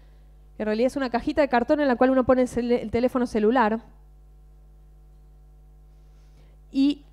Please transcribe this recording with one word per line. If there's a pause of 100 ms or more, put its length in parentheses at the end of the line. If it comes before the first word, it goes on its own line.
(560)
que
en
realidad
es
una
cajita
de
cartón
en
la
cual
uno
pone
el
cel-,
el
teléfono
celular (3000)
y